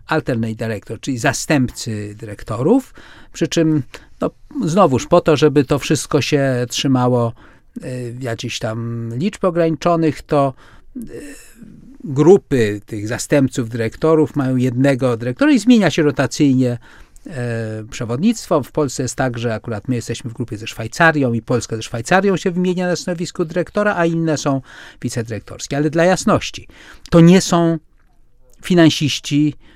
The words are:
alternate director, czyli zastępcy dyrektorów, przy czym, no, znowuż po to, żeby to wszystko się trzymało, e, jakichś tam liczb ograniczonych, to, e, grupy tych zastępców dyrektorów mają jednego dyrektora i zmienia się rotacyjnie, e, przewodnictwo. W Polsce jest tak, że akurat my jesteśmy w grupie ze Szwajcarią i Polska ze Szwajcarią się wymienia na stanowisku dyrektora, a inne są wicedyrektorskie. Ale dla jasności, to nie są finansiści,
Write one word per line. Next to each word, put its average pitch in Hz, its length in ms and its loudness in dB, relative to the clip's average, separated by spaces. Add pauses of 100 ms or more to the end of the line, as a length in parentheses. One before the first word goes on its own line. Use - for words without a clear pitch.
alternate 113 480 -2
director, 113 440 -8
czyli 135 180 -6
zastępcy 113 1000 -2
dyrektorów, 117 760 -2 (400)
przy - 140 -2
czym, 156 360 2 (380)
no, - 100 -2 (340)
znowuż 156 420 2
po 175 140 4
to, 151 160 2
żeby 147 260 4
to 139 160 -2
wszystko 147 420 -2
się 135 480 0
trzymało, 123 640 0 (480)
e, - 60 -12 (320)
jakichś 120 400 -8
tam 117 540 -6
liczb 185 320 -2
ograniczonych, 165 760 0
to, 139 320 0 (440)
e, - 20 -10 (1040)
grupy 135 840 4
tych 104 220 -8
zastępców 127 600 0
dyrektorów 135 680 0
mają 131 200 0
jednego 127 640 0
dyrektora 127 340 0
i 254 80 4
zmienia 208 320 6
się 165 120 2
rotacyjnie, 131 760 2 (500)
e, 113 640 -6
przewodnictwo. 147 720 -2
W - 80 -18
Polsce 147 320 -2
jest 123 120 -6
tak, 127 220 -2
że 117 160 -2
akurat 107 340 -8
my 127 80 0
jesteśmy 117 340 -8
w 113 40 -12
grupie 113 240 -8
ze 110 100 -12
Szwajcarią 135 640 0
i 113 80 -2
Polska 117 340 -4
ze 110 80 -8
Szwajcarią 185 540 0
się 185 140 -2
wymienia 180 360 -2
na 175 80 0
stanowisku 175 500 -6
dyrektora, 180 500 -2
a 175 100 2
inne 165 320 0
są 135 240 -2 (400)
wicedyrektorskie. 117 760 -8
Ale 151 120 2
dla 165 140 0
jasności, - 640 0 (420)
to 175 100 8
nie 175 220 10
są 170 360 0 (840)
finansiści, 151 920 2 (200)